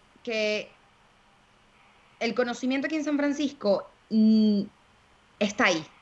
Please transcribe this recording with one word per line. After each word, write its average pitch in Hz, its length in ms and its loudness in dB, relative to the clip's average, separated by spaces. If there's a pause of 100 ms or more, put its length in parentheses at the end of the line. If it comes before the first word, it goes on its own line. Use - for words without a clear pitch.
(240)
que 214 460 -4 (1500)
el 226 140 -4
conocimiento 254 540 -4
aquí 311 80 -4
en 302 80 -4
San 294 140 -2
Francisco, 277 720 -2 (200)
mm, 214 520 4 (800)
está 208 260 0
ahí. 165 180 0 (180)